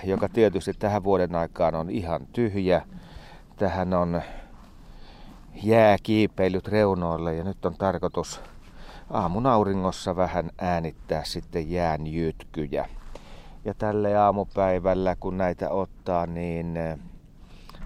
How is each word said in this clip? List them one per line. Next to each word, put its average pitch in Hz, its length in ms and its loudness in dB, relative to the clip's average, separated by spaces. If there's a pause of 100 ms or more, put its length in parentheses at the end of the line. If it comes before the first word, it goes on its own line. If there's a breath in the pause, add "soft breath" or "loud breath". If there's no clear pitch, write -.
joka 95 260 0
tietysti 98 500 4
tähän 101 260 0
vuoden 90 300 2
aikaan 82 400 2
on 82 160 -4
ihan 82 420 -4
tyhjä. 95 500 2 (720 loud breath)
Tähän 92 380 0
on 85 280 2 (1400 loud breath)
jää 110 400 8
kiipeillyt 95 680 2
reunoille 87 680 2
ja 82 100 -4
nyt 95 200 -6
on 87 100 0
tarkoitus 87 680 -2 (720 loud breath)
aamun 107 360 0
auringossa 98 680 2
vähän 87 420 0
äänittää 82 680 -2
sitten 82 460 -6
jään 82 360 0
jytkyjä. 78 840 -4 (760 loud breath)
Ja 101 100 -4
tälle 104 420 0
aamupäivällä, 95 1040 2
kun 92 180 -4
näitä 90 320 0
ottaa, 90 560 -2
niin, 85 500 -4
eh, 80 220 -4 (880 loud breath)